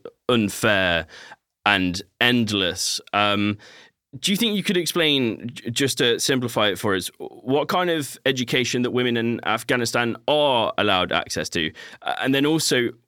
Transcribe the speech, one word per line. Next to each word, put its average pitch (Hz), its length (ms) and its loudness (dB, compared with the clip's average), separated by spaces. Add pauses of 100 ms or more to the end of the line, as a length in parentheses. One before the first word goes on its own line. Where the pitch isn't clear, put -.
(280)
unfair 95 800 2 (600)
and 95 360 2 (180)
endless. 104 800 0 (120)
Um, 104 460 2 (640)
do 185 100 -2
you 202 60 0
think 220 180 0
you 190 80 -2
could 185 140 0
explain, 143 760 0
j-, - 180 -10
just 127 280 0
to 120 220 2
simplify 123 480 0
it 92 100 -2
for 101 160 0
us, 92 240 -2
what 143 500 -4
kind 180 220 0
of 151 360 -4
education 127 560 0
that 120 100 0
women 123 240 0
in 117 280 -2
Afghanistan 117 720 -2 (120)
are 139 500 2
allowed 92 320 2
access - 380 -2
to? 78 240 -2 (300)
Uh, - 180 -4
and 127 140 -2
then 139 120 2
also, 151 440 0 (180)